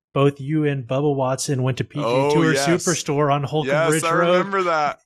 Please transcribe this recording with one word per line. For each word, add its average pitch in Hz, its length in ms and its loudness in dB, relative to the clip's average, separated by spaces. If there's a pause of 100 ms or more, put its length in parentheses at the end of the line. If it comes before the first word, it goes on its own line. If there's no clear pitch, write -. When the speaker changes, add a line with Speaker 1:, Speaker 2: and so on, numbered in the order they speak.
(140)
Speaker 1:
both 147 280 2
you 151 240 -2
and 135 220 -4
Bubba 139 280 0
Watson 131 480 -2
went 127 140 0
to 120 60 -2
P - 160 -10
G - 40 -4
A 110 40 -2
Speaker 2:
Oh, 135 260 2
Speaker 1:
Tour 160 200 2
Speaker 2:
yes. 139 140 0
Speaker 1:
Superstore 151 640 0
on 143 100 -2
Holcomb 143 280 -2
Speaker 2:
Yes, 156 220 2
Speaker 1:
Ridge 160 100 0
Speaker 2:
I 165 100 0
Speaker 1:
Road. 175 240 2
Speaker 2:
remember 196 260 0
that. 156 420 0